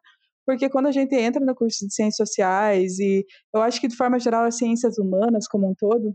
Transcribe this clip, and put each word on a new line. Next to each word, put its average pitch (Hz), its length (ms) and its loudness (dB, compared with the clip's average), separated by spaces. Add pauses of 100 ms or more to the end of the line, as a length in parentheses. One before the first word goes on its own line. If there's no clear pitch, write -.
(440)
porque 262 240 0
quando 269 200 0
a 285 40 2
gente 269 220 0
entra 254 300 0
no 262 100 0
curso 220 320 -4
de 202 80 -10
ciências 214 340 0
sociais, 190 680 0
e 196 260 0 (300)
eu 220 80 2
acho 240 180 -2
que 269 80 0
de 233 80 -8
forma 247 220 2
geral 233 260 0
as 233 120 0
ciências 233 420 0
humanas 208 480 0
como 190 240 0
um 190 40 -2
todo 214 400 0